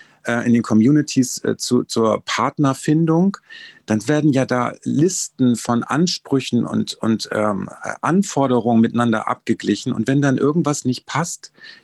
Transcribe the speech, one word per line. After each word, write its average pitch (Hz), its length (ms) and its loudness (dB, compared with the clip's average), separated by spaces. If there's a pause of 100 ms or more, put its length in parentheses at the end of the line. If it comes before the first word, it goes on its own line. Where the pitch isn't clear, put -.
(280)
äh, 117 180 -2
in 120 80 4
den 117 80 4
Communities, 123 800 2
äh, 113 140 -2
zu, 123 260 0
zur 110 420 0
Partnerfindung, 160 1120 0 (500)
dann 104 200 -2
werden 151 240 2
ja 131 140 2
da 123 380 -2
Listen 127 720 0
von 120 260 -2
Ansprüchen 131 800 -2
und, - 300 -4
und, - 380 -4
ähm, 104 380 -2 (320)
Anforderungen 123 800 2
miteinander 113 460 0
abgeglichen. 113 640 -2
Und 110 140 -4
wenn 139 140 2
dann 135 160 2
irgendwas 147 480 0
nicht 127 220 -4
passt, - 440 -6 (320)